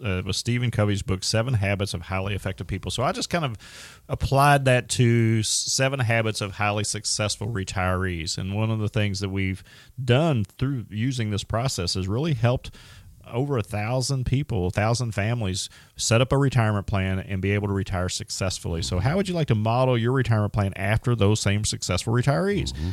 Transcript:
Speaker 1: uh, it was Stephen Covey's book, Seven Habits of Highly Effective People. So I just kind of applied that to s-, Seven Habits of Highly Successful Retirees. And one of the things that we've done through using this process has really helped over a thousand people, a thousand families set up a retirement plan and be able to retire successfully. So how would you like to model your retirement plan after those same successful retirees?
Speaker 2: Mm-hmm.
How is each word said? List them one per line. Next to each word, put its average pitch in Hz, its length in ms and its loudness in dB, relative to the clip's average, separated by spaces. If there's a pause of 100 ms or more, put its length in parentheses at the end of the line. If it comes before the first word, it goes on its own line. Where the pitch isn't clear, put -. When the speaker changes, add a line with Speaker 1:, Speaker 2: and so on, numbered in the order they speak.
Speaker 1:
uh, 92 140 -2
it 95 60 -6
was 95 120 -4
Stephen 117 320 -2
Covey's 104 320 0
book, 95 220 -4
Seven 117 320 0
Habits 98 400 0
of 87 80 -8
Highly 95 320 -4
Effective 95 320 -8
People. 92 240 -6
So - 100 -4
I 160 120 0
just - 180 -6
kind 170 140 0
of 117 120 -6 (500)
applied 139 580 4
that 127 240 2
to 117 500 4
s-, 104 80 -2
Seven 135 540 0
Habits 113 380 0
of 101 120 -4
Highly 104 320 0
Successful 107 640 -2
Retirees. 92 920 -2
And 98 180 -4
one 110 140 0
of 113 80 -2
the 107 120 -2
things 101 320 -2
that 101 80 -2
we've 95 340 -2 (400)
done 131 400 4
through 131 480 -4
using 113 400 -2
this 101 120 -2
process 113 520 -4
has 92 120 -2
really 131 280 0
helped 120 340 0 (600)
over 135 280 -2
a 101 40 -2
thousand 123 640 -2
people, 117 420 0
a 90 40 0
thousand 113 420 0
families 101 560 -2 (260)
set - 240 2
up 127 120 2
a 139 60 4
retirement 113 500 2
plan 95 320 2
and 95 240 -4
be 98 80 2
able 104 160 2
to 101 60 0
retire 92 360 0
successfully. - 720 -4
So - 160 -2
how 127 200 2
would 185 120 0
you 180 60 -2
like 160 140 0
to 120 60 6
model 120 440 4
your 117 140 2
retirement 117 380 4
plan 98 240 2
after 107 380 0
those 107 260 4
same 104 240 2
successful 104 480 -2
retirees? 156 600 2
Speaker 2:
Mm-hmm. 73 220 -4